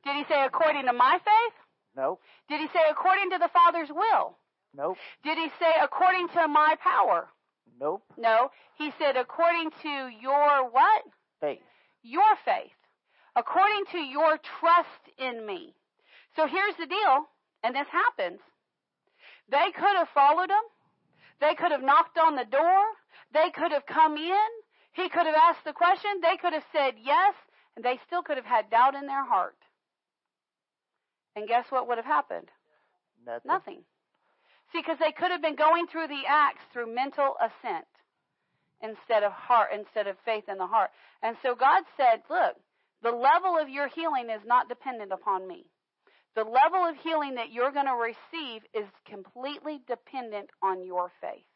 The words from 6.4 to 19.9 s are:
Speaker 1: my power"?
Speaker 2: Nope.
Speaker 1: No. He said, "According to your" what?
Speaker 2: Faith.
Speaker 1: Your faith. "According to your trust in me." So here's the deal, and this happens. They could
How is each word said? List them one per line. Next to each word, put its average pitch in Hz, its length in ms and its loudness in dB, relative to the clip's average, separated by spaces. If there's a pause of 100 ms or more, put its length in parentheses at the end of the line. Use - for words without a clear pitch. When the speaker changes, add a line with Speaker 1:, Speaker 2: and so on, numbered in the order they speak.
Speaker 1:
my 302 340 2
power"? 180 460 0 (500)
Speaker 2:
Nope. 156 260 -6 (120)
Speaker 1:
No. 226 340 2 (260)
He 302 220 -8
said, 285 180 0
"According 330 540 0 (120)
to 277 260 -8 (120)
your" 277 500 2
what? 320 320 4 (380)
Speaker 2:
Faith. 143 200 -6 (420)
Speaker 1:
Your 370 420 2
faith. - 280 -4 (600)
"According 392 580 2
to 359 60 -6
your 302 400 0 (220)
trust 330 440 2 (140)
in 247 260 -8
me." 190 300 -10 (600)
So 311 100 2
here's 381 300 -2
the 330 100 -10
deal, 330 420 0 (340)
and 240 120 -4
this 285 140 -4
happens. 277 520 -2 (1120)
They 320 220 2
could 392 240 2